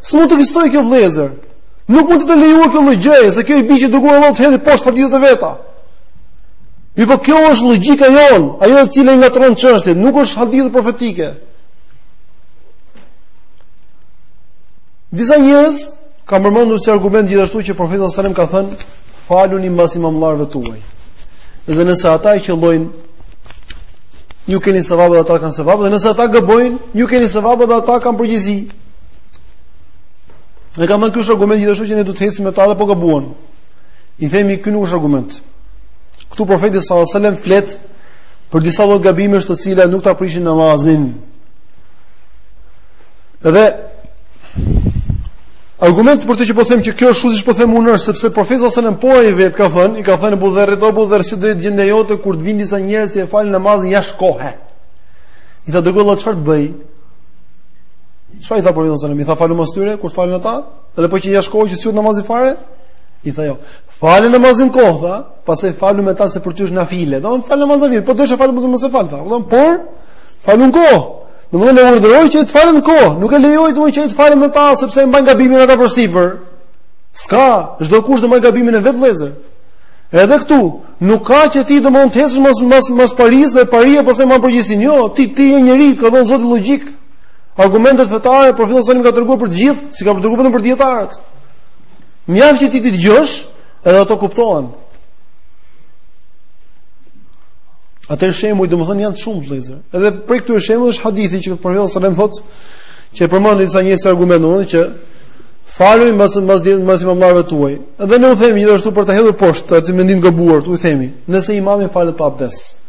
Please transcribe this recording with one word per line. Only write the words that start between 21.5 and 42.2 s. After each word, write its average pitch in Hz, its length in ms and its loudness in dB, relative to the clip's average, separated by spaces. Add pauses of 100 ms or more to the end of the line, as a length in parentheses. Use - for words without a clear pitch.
Dhe 165 180 0
nëse 180 240 0
ata 165 280 2
i 190 40 -2
qellojnë, 165 480 0 (1600)
ju 190 140 -2
keni 190 220 0
sevap 175 300 2
dhe 170 80 4
ata 165 180 2
kanë 151 180 -4
sevap, 165 240 0
dhe 196 100 0
nëse 208 200 0
ata 233 180 0
gabojnë, 233 500 2 (160)
ju 233 120 0
keni 240 220 0
sevap 214 300 0
dhe 226 160 2
ata 240 260 0
kanë 233 180 -2
përgjegjësi. 208 400 -2 (2250)
Ne 165 100 -2
kanë 202 180 2
thënë, 214 100 0
"Ky 240 60 -2
është 220 120 0
argument 208 280 2
gjithashtu 208 260 -2
që 208 80 -4
ne 208 100 0
duhet 190 140 -8
të 196 60 -2
hesim 202 200 -4
me 190 80 -4
ta 196 140 2
dhe 208 80 2
po 202 120 -2
gabuan." 165 480 -2 (840)
I 151 100 -6
themi, 196 280 0
"Ky 196 140 -6
nuk 208 160 -2
është 170 80 -4
argument." 147 480 -4 (880)
Ktu 214 160 -4
profeti 190 340 0
sallallahu 175 260 0
alajhi - 80 -6
wasallam 202 280 0
flet 196 360 0 (720)
për 160 120 0
disa 170 240 0
lloj 202 160 2
gabimesh 190 440 2
të 180 100 -4
cilat 185 340 2
nuk 185 120 -2
ta 190 120 2
prishin 175 300 -4
namazin. 156 720 2 (2250)